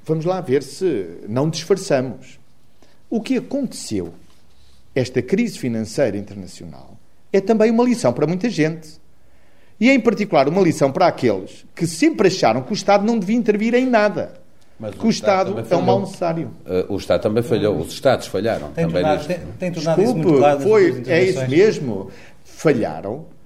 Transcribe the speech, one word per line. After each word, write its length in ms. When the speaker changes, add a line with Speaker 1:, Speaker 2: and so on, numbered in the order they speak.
Speaker 1:
Vamos 220
lá 160
ver 220
se 440
não 220
disfarçamos. 880
O 120
que 160
aconteceu, 760
esta 260
crise 380
financeira 580
internacional, 800
é 80
também 300
uma 140
lição 280
para 140
muita 220
gente. 500
E, 120
em 100
particular, 480
uma 140
lição 280
para 160
aqueles 580
que 100
sempre 420
acharam 340
que 100
o 20
Estado 300
não 140
devia 180
intervir 380
em 120
nada. 480
Speaker 2:
Mas 160
Speaker 1:
Que 80
Speaker 2:
o 40
Speaker 1:
o 40
Speaker 2:
Estado 400
Speaker 1:
Estado 140
Speaker 2:
também 80
Speaker 1:
é 40
um 80
mal 120
Speaker 2:
falhou. 100
Speaker 1:
necessário. 440
Speaker 2:
Eh, 220
o 80
Estado 240
também 220
falhou. 360
Os 140
Estados 340
falharam 460
Speaker 3:
Tem 140
Speaker 2:
também 160
Speaker 3:
tornado, 260
Speaker 2:
nisto. 0
Speaker 3:
tem, 300
tem 140
tornado 300
isso 100
Speaker 1:
Desculpe, 160
Speaker 3:
muito 120
claro 180
nas 100
Speaker 1:
foi, 180
Speaker 3:
últimas 220
Speaker 1:
é 140
isso 160
Speaker 3:
intervenções. 380
Speaker 1:
mesmo. 340
Falharam, 840